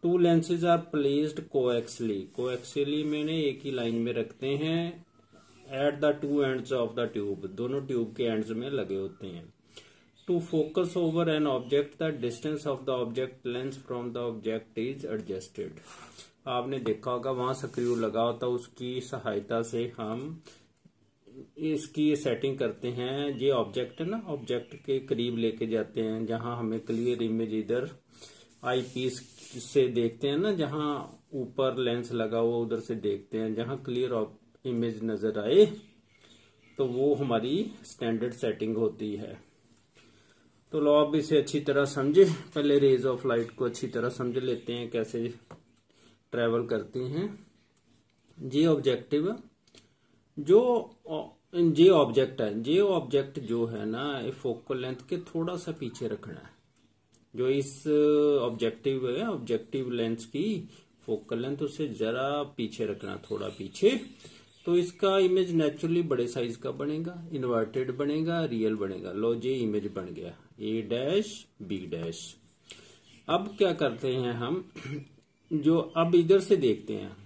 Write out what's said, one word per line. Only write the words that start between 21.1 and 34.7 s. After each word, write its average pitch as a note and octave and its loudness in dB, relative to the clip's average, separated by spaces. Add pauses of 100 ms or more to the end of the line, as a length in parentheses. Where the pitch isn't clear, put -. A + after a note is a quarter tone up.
इसकी D3+ 0
setting C3+ 0
करते B2 -2
हैं। C3 -4
ये C3 2
object A#2+ 0
है E3 -2
ना, A3 -4
object B2 -4
के C3+ -2
करीब A#2+ -2
लेके A2+ 0
जाते A2 0
हैं, A2 -2
जहां A#2 -4
हमें A2+ -2
clear A#2 0
image A2+ 0
इधर A#2 0 (720)
eyepiece B2+ -2 (380)
से C3 6
देखते A#2 0
हैं C#3+ 0
ना, G3+ 2
जहां D3+ -2 (280)
ऊपर C3 -2
lens A#2+ -2
लगा A2+ -2
हुआ A#2 2
उधर A2+ -2
से A2+ -4
देखते G2+ -4
हैं, A2 -2
जहां A#2 -4
clear B2 -2
op-, - -6
image A#2 -2